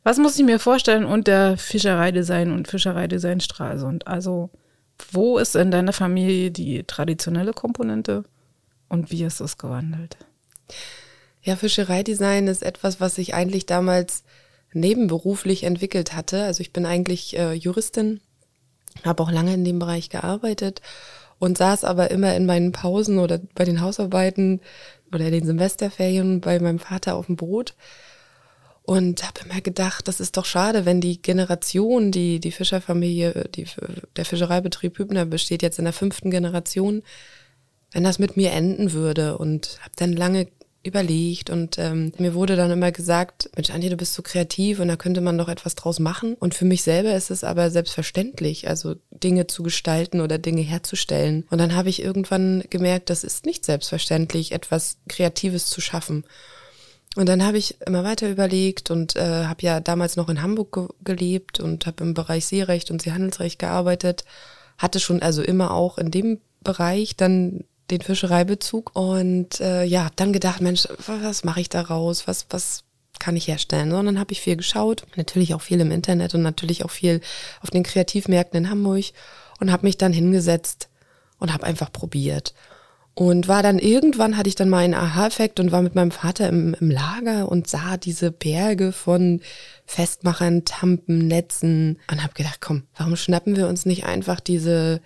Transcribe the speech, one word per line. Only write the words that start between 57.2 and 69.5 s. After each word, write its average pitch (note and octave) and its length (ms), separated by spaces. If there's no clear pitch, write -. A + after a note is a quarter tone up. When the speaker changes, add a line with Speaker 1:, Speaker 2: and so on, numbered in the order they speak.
Speaker 2:
dann F#3 160
habe G#3+ 140
ich - 280
immer F3+ 160
weiter G#3+ 260
überlegt F#3+ 600
und, E3 260
äh, E3 280
habe D#3+ 180
ja E3 180
damals E3+ 360
noch E3+ 120
in D3+ 140
Hamburg G#3 300
ge-, F3+ 160
gelebt F#3 560
und E3 260
habe E3 160
im E3+ 120
Bereich E3 320
Seerecht F3+ 440
und E3 120
Seehandelsrecht F3 560
gearbeitet, F3 640
hatte F3+ 200
schon F3 240
also D#3 200
immer F#3 300
auch F3 260
in E3 120
dem G#3+ 300
Bereich F#3 540
dann F#3 480
den F3+ 100
Fischereibezug F#3+ 960
und, F#3 640